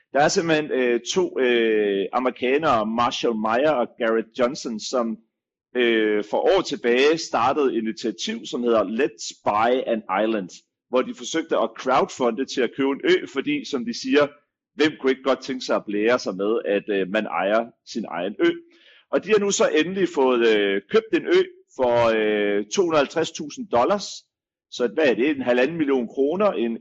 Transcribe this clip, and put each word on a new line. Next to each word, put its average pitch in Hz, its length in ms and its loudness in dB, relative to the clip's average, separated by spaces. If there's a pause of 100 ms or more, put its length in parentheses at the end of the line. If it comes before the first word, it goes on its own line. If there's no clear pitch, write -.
(140)
der 135 60 0
er 151 80 4
simpelthen, 165 440 0
øh, 123 280 2 (140)
to, 180 260 -2
øh, 110 720 2
amerikanere, 127 720 0
Marshall 120 500 -2
Meyer 113 360 0
og 123 160 0 (120)
Garrett 113 280 0 (120)
Johnson, 123 400 -2
som, 113 380 -4 (580)
øh, 110 540 2
for 165 280 2
år 175 40 2
tilbage 135 560 2
startede 135 560 0
et - 40 0
initiativ, 110 680 -6
som 123 180 -6
hedder 113 200 4
Let's 113 640 -4
Buy 113 260 2 (160)
an 113 140 -2 (220)
Island, 107 260 -2 (400)
hvor 127 120 2
de 123 140 -4
forsøgte 160 420 -4
at 110 200 0
crowdfunde 131 680 0
til - 160 -4
at 113 160 0
købe 135 120 2
en 139 140 -4
ø, 180 300 2
fordi, 139 380 -4
som 120 140 -4
de 117 160 -8
siger, 139 260 2 (480)
hvem 151 240 2
kunne 131 120 0
ikke 131 120 -4
godt 131 180 0
tænke 131 240 -8
sig 127 100 -2
at 98 100 -2
blære 110 340 2
sig 101 160 -6
med, 104 300 0
at, 101 240 0
øh, 98 200 0
man 107 160 -2
ejer 101 400 0 (200)
sin 110 240 -8
egen 87 300 -6
ø? - 100 4 (640)
Og 139 140 0
de 170 40 -6
har 208 100 4
nu 202 120 -2
så 202 180 2 (160)
endelig 185 300 -2
fået, 120 420 4
øh, 101 240 2 (100)
købt 220 220 0
en 156 120 0
ø 180 160 4 (340)
for, 123 180 2 (220)
øh, 104 580 0
to 208 80 2
hundrede 160 180 2
halvtreds 156 320 -2
tusind 139 360 -12
dollars. 160 400 0 (640)
Så 123 220 -2
hvad 160 120 2
er 123 80 4
det? 120 160 2
En 135 120 -2
halvanden 123 360 2
million 135 300 0
kroner? 175 440 0
En, 117 300 -2